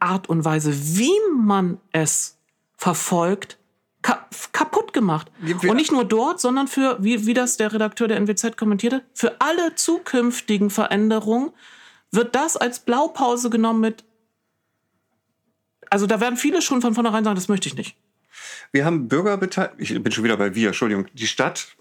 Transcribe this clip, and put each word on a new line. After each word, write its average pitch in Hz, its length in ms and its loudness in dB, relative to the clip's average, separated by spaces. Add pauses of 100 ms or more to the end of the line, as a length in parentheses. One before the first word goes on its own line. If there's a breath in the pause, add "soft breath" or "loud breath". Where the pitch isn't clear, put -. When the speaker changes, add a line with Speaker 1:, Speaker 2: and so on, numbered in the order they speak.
Speaker 1:
Art 185 280 -2
und 165 160 0
Weise, 156 280 0 (260)
wie 247 120 2 (240)
man 196 440 2 (140)
es - 440 -2 (400)
verfolgt, 180 840 -2 (440)
ka-, - 240 -2 (260)
kaputt - 400 -2
gemacht. 175 480 0
Speaker 2:
Wir, 175 220 -4
wir 180 80 4
Speaker 1:
Und 226 80 4
nicht 311 120 0
nur 254 140 4
dort, 240 360 0
sondern 262 280 0
für, 269 320 0
wie, 214 260 0
wie 233 80 2
das 247 220 0
der 214 160 0
Redakteur 214 340 -2
der 208 120 0
N 208 100 0
W 214 60 0
Z 226 240 -4
kommentierte, 226 440 0 (120)
für - 260 -2
alle 330 340 2
zukünftigen 240 920 0
Veränderungen 214 840 0 (600 loud breath)
wird 233 220 2
das 294 240 0
als 247 220 -2
Blaupause 247 680 0
genommen 226 320 2
mit, 220 240 0 (1800)
also 202 180 2
da 208 140 0
werden 240 160 0
viele 302 240 0
schon 254 220 0
von 240 100 2
vornherein 220 320 0
sagen, 208 120 0
"Das 185 120 -4
möchte 196 200 0
ich - 80 -10
nicht." - 200 -10 (760 loud breath)
Speaker 2:
Wir 139 120 2
haben 156 240 0
Bürgerbetei-, 185 720 0
ich - 240 -4
bin 104 80 0
schon 110 140 -2
wieder 113 120 4
bei 101 200 0
wir, 113 120 2
Entschuldigung, 98 440 0
die 113 160 -6
Stadt, - 400 -2 (120)